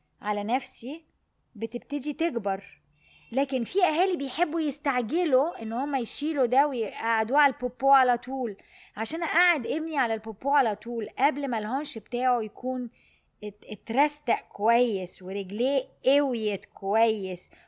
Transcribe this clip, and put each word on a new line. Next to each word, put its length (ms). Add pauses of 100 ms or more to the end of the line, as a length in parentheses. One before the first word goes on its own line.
(220)
على 220
نفسي 640 (500)
بتبتدي 580
تكبر. 680 (500)
لكن 320
في 200
اهالي 340
بيحبوا 440
يستعجلوا 1000
ان 120
هم 220
يشيلوا 500
ده 220
ويقعدوه 720
على 140
البوبو 380
على 260
طول. 400 (380)
عشان 280
اقعد 440
ابني 300
على 160
البوبو 360
على 260
طول 340 (100)
قبل 280
ما 100
الهونش 400
بتاعه 440
يكون 480 (540)
ات-، 220
اترستق 720 (120)
كويس 680
ورجليه 640 (220)
قويت 600
كويس، 840 (160)